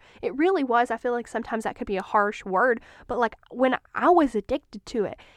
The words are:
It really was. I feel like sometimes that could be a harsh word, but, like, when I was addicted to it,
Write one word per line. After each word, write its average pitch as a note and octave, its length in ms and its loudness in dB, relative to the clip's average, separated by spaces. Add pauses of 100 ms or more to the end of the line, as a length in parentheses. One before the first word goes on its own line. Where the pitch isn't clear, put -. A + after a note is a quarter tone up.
(220)
It B3 140 -4
really E4 280 2
was. A#3+ 280 2
I A#3 60 -2
feel A#3+ 160 -4
like A#3+ 140 -6
sometimes A3+ 360 -6
that - 120 -6
could A#3+ 120 -10
be G3 100 -4
a F3+ 60 -4
harsh G#3 420 0
word, A3 340 2 (280)
but, B3 100 -4
like, A#3 180 0 (140)
when B3+ 300 0 (160)
I D4 160 4
was E4 240 4
addicted A3 500 -6
to G#3 200 -4
it, - 140 -10 (180)